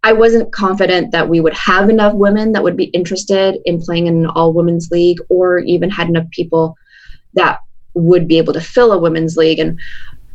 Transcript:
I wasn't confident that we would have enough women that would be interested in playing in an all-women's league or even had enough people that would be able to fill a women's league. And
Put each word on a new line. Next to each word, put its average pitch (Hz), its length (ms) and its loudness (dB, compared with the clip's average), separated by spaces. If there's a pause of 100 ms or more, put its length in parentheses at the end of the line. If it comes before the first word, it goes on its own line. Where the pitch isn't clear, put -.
I 220 100 4
wasn't 226 400 2
confident 185 600 -2
that 160 160 0
we 165 120 2
would 160 140 0
have 196 360 2
enough 208 240 2
women 208 380 2
that 202 100 0
would 180 140 0
be 180 80 0
interested 190 800 -2
in 170 160 -2
playing 170 260 -2
in 165 180 2
an - 20 -4
all-women's 165 640 0
league 175 280 2 (100)
or 180 300 2
even 175 320 -2
had 170 180 -4
enough 165 220 -2
people 165 460 -2 (580)
that 180 260 0 (340)
would 170 320 4
be 160 120 2
able 160 140 0
to 156 80 -4
fill 233 320 2
a 190 60 2
women's 160 380 -2
league. 160 220 2
And 160 200 -4 (560)